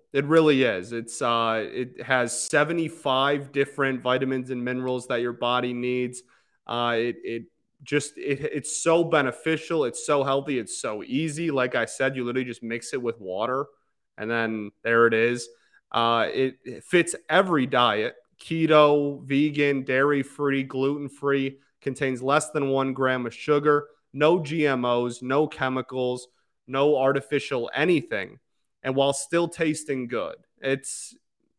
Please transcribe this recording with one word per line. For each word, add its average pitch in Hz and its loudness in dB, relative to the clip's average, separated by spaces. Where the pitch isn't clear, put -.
It 139 2
really 151 6
is. 107 0
It's, 117 -8
uh, 113 0
it 127 -8
has 123 0
seventy-five 147 0
different 135 -2
vitamins 131 0
and 123 -6
minerals 127 -4
that 120 -2
your 120 -4
body 123 -2
needs. 123 -4
Uh, 120 -2
it, 117 -2
it 117 -8
just, 143 -4
it, 135 -4
it's 147 -6
so 170 2
beneficial. 156 0
It's - -6
so 143 2
healthy. 139 -2
It's - -8
so 107 -6
easy. 160 -2
Like 131 0
I 117 0
said, 135 -2
you 127 -4
literally 123 -2
just 120 -12
mix 117 -8
it 127 -4
with 117 -4
water 113 -2
and 107 -6
then 110 -2
there 117 6
it 117 2
is. 120 2
Uh, 117 2
it, 131 -2
it 117 -14
fits 175 0
every 165 4
diet, 120 2
keto, 147 4
vegan, 143 0
dairy-free, 139 0
gluten-free, 135 -2
contains 131 -4
less 147 2
than 139 -2
one 135 0
gram 127 0
of 113 -8
sugar, 147 2
no 156 4
G 151 0
M 127 2
Os, 120 0
no 139 2
chemicals, 127 -4
no 139 2
artificial 135 0
anything, 120 0
and 131 -2
while 139 4
still 170 0
tasting 143 -4
good. 90 -6
It's, - -6